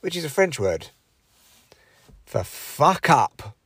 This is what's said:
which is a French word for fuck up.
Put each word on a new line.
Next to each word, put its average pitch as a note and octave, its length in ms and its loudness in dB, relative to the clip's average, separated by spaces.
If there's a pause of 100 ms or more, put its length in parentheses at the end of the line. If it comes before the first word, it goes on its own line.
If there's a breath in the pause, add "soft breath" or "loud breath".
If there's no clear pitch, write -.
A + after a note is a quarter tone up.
which F#3 120 -6
is F3 100 -6
a D3+ 40 -6
French F3 320 0
word F2+ 300 -2 (1300 soft breath)
for - 200 -4
fuck - 680 0
up. - 560 0